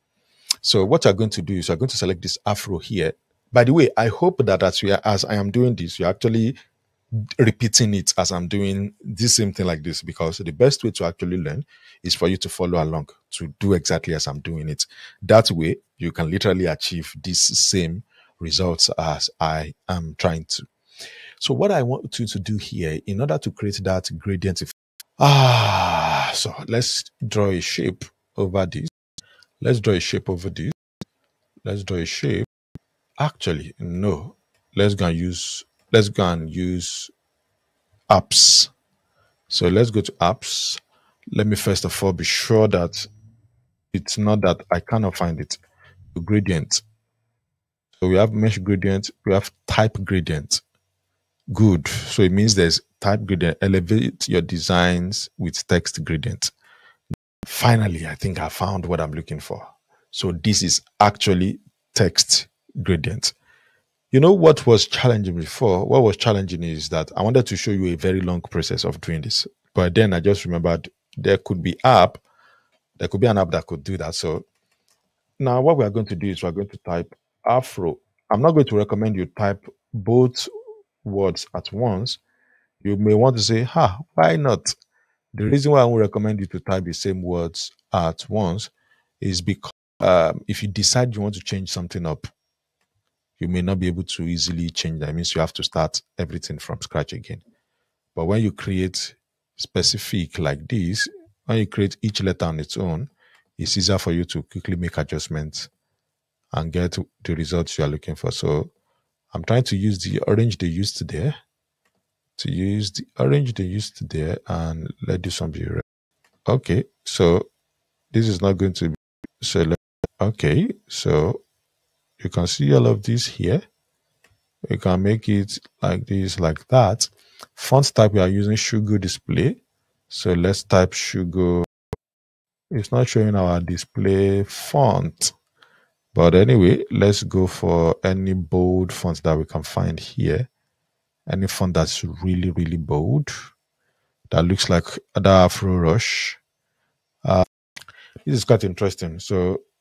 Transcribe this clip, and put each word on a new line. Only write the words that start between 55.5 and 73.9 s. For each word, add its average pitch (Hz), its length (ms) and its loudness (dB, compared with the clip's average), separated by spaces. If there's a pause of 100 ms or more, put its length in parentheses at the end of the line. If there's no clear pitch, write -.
text 85 360 0
gradient. - 460 -4 (960)
Finally, 104 640 0
I 76 80 -10
think 92 240 -6
I 78 100 -6
found 95 360 -6
what 82 160 -2
I'm 78 100 -4
looking 78 280 -10
for. - 280 -12 (440)
So 95 200 -4
this 95 320 0
is 85 180 0 (180)
actually 101 600 2 (340)
text - 540 0 (340)
gradient. 90 520 -2 (800)
You 131 80 6
know 165 120 8
what 160 340 6
was 113 220 6
challenging 104 480 0
before? 92 500 0
What 127 180 4
was 104 120 4
challenging 95 480 -2
is 78 260 -6
that 80 280 -4
I 90 60 0
wanted 123 240 2
to 98 100 -4
show - 140 -4
you 95 160 0
a 87 100 -2
very 92 240 0
long 87 200 -4
process 85 420 -4
of 82 180 -6
doing 80 200 -6
this. - 260 -4 (260)
But 87 220 2
then 107 180 4
I 87 60 0
just 98 260 0
remembered 85 440 -2 (280)
there 98 220 2
could 90 240 -6
be 90 200 -2
app, 110 360 6 (800)
there 92 100 -4
could 98 140 -4
be 120 60 6
an 104 120 2
app 90 120 0
that 82 140 -2
could 76 180 -10
do 95 140 -6